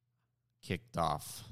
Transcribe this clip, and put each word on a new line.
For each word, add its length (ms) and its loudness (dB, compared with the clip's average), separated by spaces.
kicked 380 -4
off 540 0